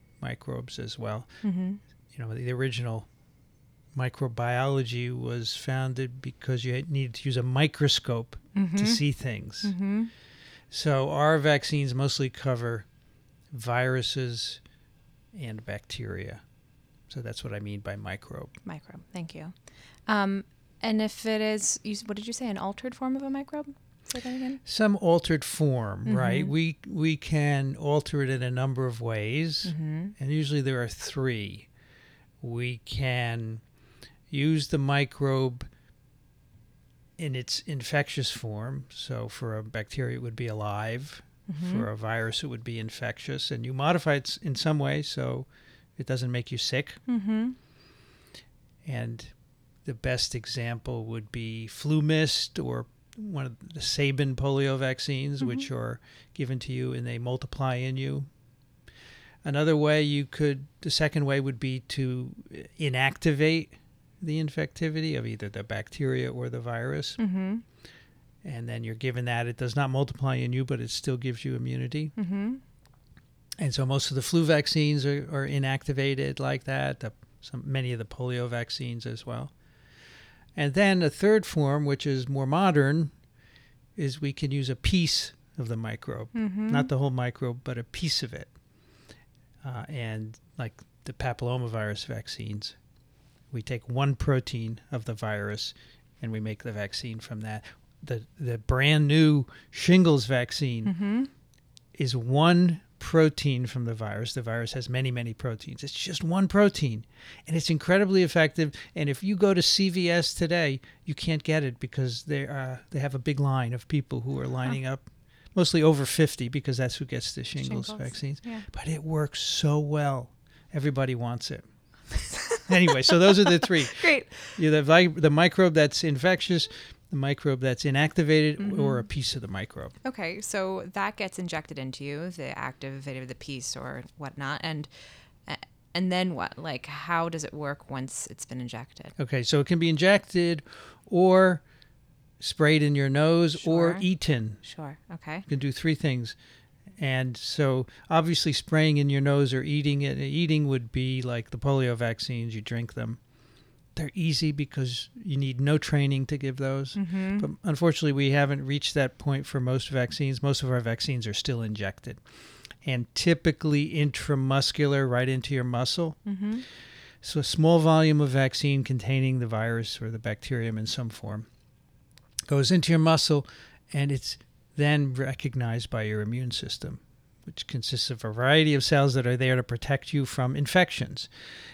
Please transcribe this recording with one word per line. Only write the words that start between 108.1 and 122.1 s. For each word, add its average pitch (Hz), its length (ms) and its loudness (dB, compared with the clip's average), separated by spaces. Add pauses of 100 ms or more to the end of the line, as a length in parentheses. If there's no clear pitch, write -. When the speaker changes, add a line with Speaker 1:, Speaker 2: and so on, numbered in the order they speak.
Speaker 1:
effective. 156 480 4 (240)
And 151 120 0
if 135 140 -2
you 196 140 0
go 196 180 6
to 175 80 4
C - 280 4
V 175 200 2
S 170 240 2
today, 160 460 0 (240)
you 151 100 -4
can't 160 300 0
get 156 180 2
it 127 160 -4
because 127 460 -4
they, 143 240 -2
uh, 131 280 -6 (140)
they 156 100 -4
have 135 140 -2
a 135 60 -2
big 139 180 -2
line 131 340 2
of 123 160 -8
people 135 340 -2
who 135 180 -4
are 127 80 -2
lining 131 360 -2
Speaker 2:
Huh. 131 100 -2
Speaker 1:
up, - 160 -12 (440)
mostly 170 280 4
over 147 240 6
fifty, 143 420 2
because 135 280 -2
that's 127 200 -2
who 147 80 -6
gets 127 300 -6
the 127 100 -8
shingles 131 420 -6
Speaker 2:
Shingles. 214 140 -10
Speaker 1:
vaccines. 135 440 -6
Speaker 2:
Yeah. 226 160 -10 (120)
Speaker 1:
But - 160 -8
it 156 160 -4
works 156 360 -2
so - 400 2
well. 143 500 -2 (420)
Everybody 135 420 0
wants 120 380 -6
it. - 120 -12 (460)